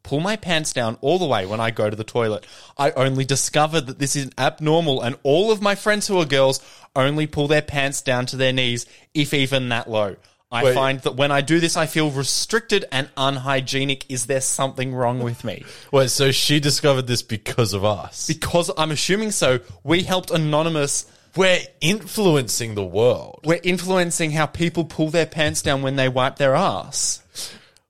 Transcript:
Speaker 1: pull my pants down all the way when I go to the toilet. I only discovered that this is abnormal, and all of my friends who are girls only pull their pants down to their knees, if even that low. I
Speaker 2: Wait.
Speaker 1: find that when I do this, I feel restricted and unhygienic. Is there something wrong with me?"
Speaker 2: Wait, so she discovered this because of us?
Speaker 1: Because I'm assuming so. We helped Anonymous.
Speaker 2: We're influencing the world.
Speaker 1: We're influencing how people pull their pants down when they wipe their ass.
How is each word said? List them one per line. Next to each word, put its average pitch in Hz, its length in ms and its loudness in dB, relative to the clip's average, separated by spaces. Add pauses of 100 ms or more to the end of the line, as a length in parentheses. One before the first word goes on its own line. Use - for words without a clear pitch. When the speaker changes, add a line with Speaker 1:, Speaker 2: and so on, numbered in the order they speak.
Speaker 1:
pull 139 180 -4
my 196 160 -2
pants 170 380 -2
down 117 280 -2
all 151 180 2
the 185 80 -2
way 110 180 0
when 107 140 -4
I 113 120 0
go 107 180 0
to 107 60 -4
the 107 80 -6
toilet. 110 420 -2 (320)
I 143 140 2
only 135 340 0
discovered 151 640 0
that 131 120 -10
this 139 160 -2
is 135 220 -4
abnormal, 151 640 0
and 120 220 -2
all 175 280 4
of 208 100 -2
my 202 140 0
friends 208 320 -2
who 196 120 0
are 165 60 2
girls 135 340 2 (360)
only 147 320 2
pull 147 200 -2
their 151 140 4
pants 139 400 -4
down 127 260 0
to 123 80 -8
their 131 180 2
knees, 123 320 -2 (280)
if 143 200 0
even 135 360 0
that 117 200 -4
low. 104 260 0 (360)
I 120 140 0
Speaker 2:
Wait. 127 100 4
Speaker 1:
find 135 260 2
that 131 140 -4
when 143 160 2
I 143 100 4
do 151 180 2
this, 170 180 0
I 160 100 2
feel 156 240 0
restricted 190 800 -2
and 135 260 -2
unhygienic. 135 920 -2
Is 127 180 -6
there 135 140 0
something 131 520 -2
wrong 127 300 0
with 120 200 -6
me?" 101 200 -8 (280)
Speaker 2:
Wait, 135 200 4
so 139 200 2
she 147 280 2
discovered 139 480 2
this 120 160 0
because 107 500 -2
of 98 120 -2
us? - 420 -4
Speaker 1:
Because 170 500 0
I'm 156 140 0
assuming 208 400 -2
so. 127 280 2 (240)
We 170 200 2
helped 180 280 -2
Anonymous. 156 760 0 (300)
Speaker 2:
We're 185 220 4 (240)
influencing 147 960 0
the 101 100 -2
world. 101 580 0
Speaker 1:
We're 165 200 0
influencing 180 680 0
how 151 160 0
people 170 400 -2
pull 156 240 -2
their 160 160 2
pants 156 380 -2
down 139 180 0
when 135 140 -2
they 131 120 2
wipe 131 280 0
their 135 180 2
ass. - 720 -2 (680)